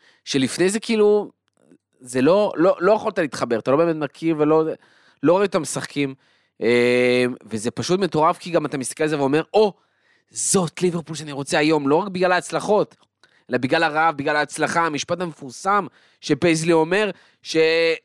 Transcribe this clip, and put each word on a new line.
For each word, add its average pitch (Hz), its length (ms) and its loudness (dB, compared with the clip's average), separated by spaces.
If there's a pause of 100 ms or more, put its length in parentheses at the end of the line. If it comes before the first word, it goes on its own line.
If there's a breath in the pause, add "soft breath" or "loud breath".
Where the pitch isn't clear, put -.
(240 soft breath)
שלפני 143 440 0
זה 208 120 -2
כאילו, 208 500 2 (680)
זה 127 220 -2
לא, 190 340 4
לא, 180 240 2
לא 190 120 4
יכולת 214 260 -2
להתחבר, 127 400 -2
אתה 107 120 -4
לא 135 60 4
באמת 165 200 0
מכיר 156 420 -4
ולא, 151 260 4 (580 soft breath)
לא 147 100 4
רואה 190 120 4
אותם 185 180 -2
משחקים, 139 520 -6 (480)
אה, 123 600 2 (200)
וזה 110 260 -6
פשוט 175 300 -4
מטורף, 165 380 0
כי - 120 -14
גם 160 160 0
אתה 143 120 -6
מסתכל 131 240 -6
על 156 60 0
זה 151 100 -2
ואומר, 139 240 0 (120)
"או, 208 180 4 (580)
זאת - 520 -2
ליברפול 165 340 -4
שאני 147 160 -12
רוצה 139 260 -4
היום", 151 300 2
לא 143 80 4
רק 202 120 0
בגלל 180 240 0
ההצלחות, 175 640 0 (540 soft breath)
אלא 123 80 0
בגלל 135 240 0
הרעב, 156 340 0
בגלל 147 200 -2
ההצלחה, 151 500 -2
המשפט 160 340 -4
המפורסם 175 680 -4 (340 soft breath)
שפייזלי 160 520 0
אומר, 175 380 2 (960 soft breath)